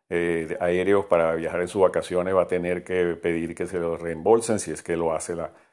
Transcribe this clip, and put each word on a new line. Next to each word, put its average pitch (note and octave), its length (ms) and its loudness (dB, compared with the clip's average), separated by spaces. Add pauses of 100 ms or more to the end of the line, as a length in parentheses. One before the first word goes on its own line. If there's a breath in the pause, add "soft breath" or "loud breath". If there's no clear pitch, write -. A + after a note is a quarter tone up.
eh, E2+ 520 -2
aéreos F#2 440 2
para E2 300 4
viajar E2 260 -4
en F2+ 80 -2
sus F#2+ 140 2
vacaciones F2+ 520 2
va F#2 80 6
a F2 60 0
tener F2 340 -2
que F2 340 0
pedir E2+ 380 -2
que F2+ 120 -6
se F2+ 120 -6
los E2 220 -4
reembolsen G2 580 2
si E2 140 -6
es D2+ 100 -10
que E2+ 140 -4
lo E2 180 0
hace E2 220 -6
la, D#2+ 160 -8 (200 soft breath)